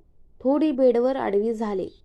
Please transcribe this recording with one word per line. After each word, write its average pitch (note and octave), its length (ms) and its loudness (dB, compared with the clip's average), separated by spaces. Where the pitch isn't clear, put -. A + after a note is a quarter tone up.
थोडी D4 320 2
बेडवर B3+ 440 2
आडवी A3 380 -2
झाले, G#3 340 -6